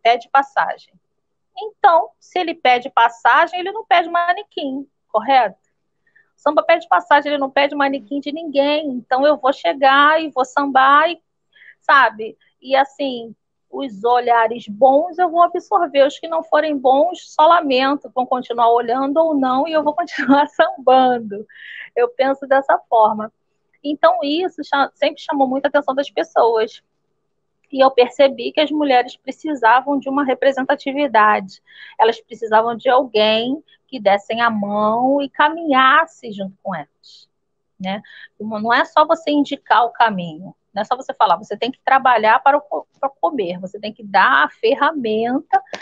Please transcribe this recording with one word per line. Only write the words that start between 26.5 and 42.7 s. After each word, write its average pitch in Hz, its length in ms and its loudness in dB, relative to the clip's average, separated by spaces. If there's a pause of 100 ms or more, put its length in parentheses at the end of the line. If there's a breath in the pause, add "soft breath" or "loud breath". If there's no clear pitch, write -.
E 269 140 2
eu 262 60 4
percebi 247 600 0
que - 100 -4
as 294 100 0
mulheres 269 460 0
precisavam 262 840 0
de 269 100 -8
uma 269 160 -2
representatividade. 254 1400 0 (360 loud breath)
Elas 226 220 0
precisavam 226 560 -2
de 220 120 -4
alguém 240 760 0 (240 soft breath)
que 262 140 -14
dessem 202 400 -2
a 233 100 2
mão 220 720 -2
e 277 60 -6
caminhasse 294 1040 0
junto 190 300 -12
com 190 120 -8
elas, - 540 -18 (520)
né? 190 220 -8 (360 loud breath)
Uma, 214 220 -8
não 226 120 -2
é 277 120 0
só 311 220 2
você 320 240 -4
indicar 277 540 0
o 233 60 -4
caminho, 185 640 -4 (200)
não 196 80 -6
é - 20 -6
só 247 100 -6
você 262 200 -12
falar, 190 220 2
você 214 200 -12
tem 233 140 -6
que - 120 -20
trabalhar 240 580 2
para 277 180 2
o - 20 -2
co-, - 260 -10 (140)